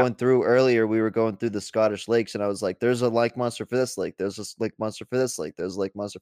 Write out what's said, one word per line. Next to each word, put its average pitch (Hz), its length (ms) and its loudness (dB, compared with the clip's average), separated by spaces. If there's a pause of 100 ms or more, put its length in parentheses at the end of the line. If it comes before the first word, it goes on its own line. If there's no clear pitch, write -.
going 127 160 2
through 123 280 4
earlier, 120 440 4
we 110 120 2
were 110 100 2
going 113 260 0
through 117 140 -2
the 101 100 -4
Scottish 107 480 -2
lakes, 113 260 0
and 104 80 -4
I 104 60 0
was 101 140 -4
like, 92 180 -2
"There's 120 220 2
a 123 60 2
lake 117 280 0
monster 120 280 -4
for 120 120 -4
this 127 200 0
lake. 85 220 -4
There's 98 200 -4
a 107 40 -10
s-, - 160 -14
lake 113 200 -4
monster 110 260 -6
for 123 120 -6
this 127 220 0
lake. 80 180 -8
There's 90 200 -6
a 101 40 -6
lake 98 140 -4
monster 101 260 -10